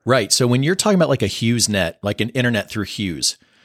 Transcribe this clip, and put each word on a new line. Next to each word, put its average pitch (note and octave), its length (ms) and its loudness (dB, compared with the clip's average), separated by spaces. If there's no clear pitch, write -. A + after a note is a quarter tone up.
Right. A2+ 260 2
So B2+ 160 2
when B2 160 2
you're D#3 100 0
talking G3+ 220 0
about, D#3+ 140 4
like, C3+ 120 0
a G#2 60 0
HughesNet, G#2 760 0
like, G#2 200 -2
an G#2+ 80 -2
internet A#2+ 400 -2
through G#2 160 -6
Hughes, E2+ 520 -4